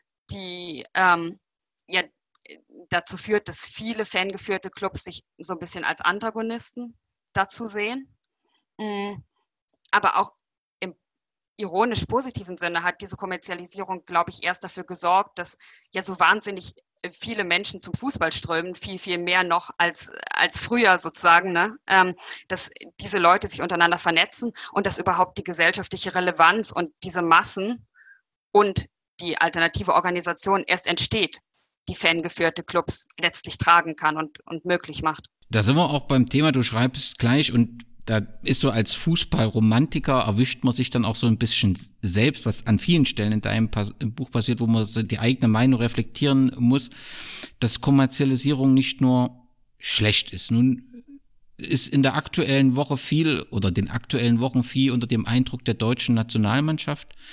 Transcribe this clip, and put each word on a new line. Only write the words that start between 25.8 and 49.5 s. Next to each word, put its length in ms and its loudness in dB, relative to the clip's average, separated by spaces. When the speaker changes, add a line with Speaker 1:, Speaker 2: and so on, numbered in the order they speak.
Speaker 1:
Relevanz 560 4
und 200 -4
diese 180 -2
Massen 640 2
und 340 4
die 180 -4
alternative 560 0
Organisation 720 0
erst 220 -2
entsteht, 520 2
die 60 -8
fangeführte 680 0
Clubs 440 -4
letztlich 380 -2
tragen 380 2
kann 220 -2
und, 280 -8
und 200 -10
möglich 360 -2
macht. 240 -4
Speaker 2:
Da 120 2
sind 140 4
wir 140 4
auch 180 -2
beim 180 4
Thema, 260 2
du 120 2
schreibst 560 -2
gleich 320 2
und 340 0
da 120 0
ist 160 0
so 100 2
als 260 0
Fußballromantiker 1200 2
erwischt 460 0
man 80 2
sich 160 -2
dann 160 0
auch 100 -2
so 100 -2
ein 120 4
bisschen 420 2
selbst, 440 0
was 220 -2
an 120 4
vielen 260 4
Stellen 260 -2
in 100 0
deinem 280 0
Pas-, 300 -2
im 140 -4
Buch 160 -8
passiert, 300 -2
wo 80 0
man 180 4
so 160 -4
die 180 -4
eigene 280 2
Meinung 320 4
reflektieren 800 0
muss, 320 2
dass 180 0
Kommerzialisierung 920 2
nicht 260 2
nur 480 2